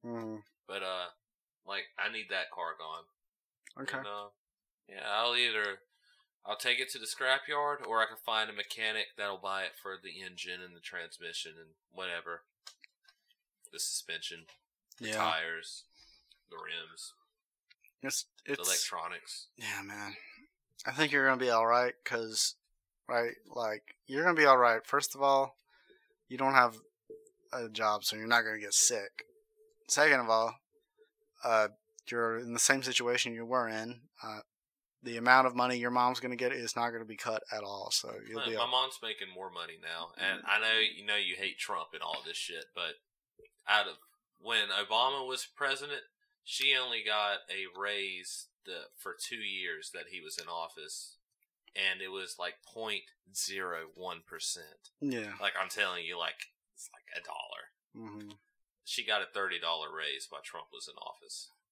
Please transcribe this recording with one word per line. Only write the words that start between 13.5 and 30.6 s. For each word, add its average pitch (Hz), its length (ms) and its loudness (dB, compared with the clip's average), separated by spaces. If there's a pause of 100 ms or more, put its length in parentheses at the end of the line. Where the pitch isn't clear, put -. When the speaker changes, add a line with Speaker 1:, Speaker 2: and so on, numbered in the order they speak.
Speaker 2:
The - 80 -16
suspension, - 680 -6 (500)
the 113 120 -8
Speaker 1:
Yeah. 107 80 -2
Speaker 2:
tires, 82 680 -2 (640)
the - 80 -14
rims, 82 560 -10 (920)
Speaker 1:
It's, - 220 -4 (200)
Speaker 2:
the 139 80 -4
Speaker 1:
it's - 140 -4
Speaker 2:
electronics. 90 880 -4
Speaker 1:
Yeah, 107 280 -8
man. 104 340 -10 (680)
I 110 60 -4
think 143 220 4
you're 139 120 6
gonna 131 120 6
be 123 140 4
all 113 160 6
right, 123 260 6 (100)
'cause, 113 520 0 (520)
right, 117 380 0
like, 110 500 -4 (120)
you're 139 160 0
gonna 175 120 8
be 156 100 10
all 135 120 12
right. 117 280 8
First - 300 0
of 135 60 -2
all, 135 360 6 (680)
you 127 100 -10
don't 135 180 4
have 117 260 8 (720)
a 120 160 -4
job, 107 340 2
so - 140 0
you're 110 100 -6
not 117 140 6
gonna 110 180 -2
get 104 140 -6
sick. - 520 2 (640)
Second 147 320 6
of 117 100 -2
all, 113 300 4 (840)